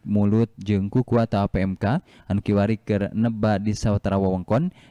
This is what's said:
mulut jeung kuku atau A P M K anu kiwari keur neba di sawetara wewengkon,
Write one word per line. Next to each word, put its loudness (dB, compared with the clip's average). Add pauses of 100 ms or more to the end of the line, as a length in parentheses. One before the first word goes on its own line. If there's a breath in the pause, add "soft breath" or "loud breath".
mulut 2
jeung -2
kuku 0
atau 0
A -2
P -2
M -2
K -2 (320 loud breath)
anu 2
kiwari 0
keur -2
neba 0
di -2
sawetara 0
wewengkon, 0 (200 loud breath)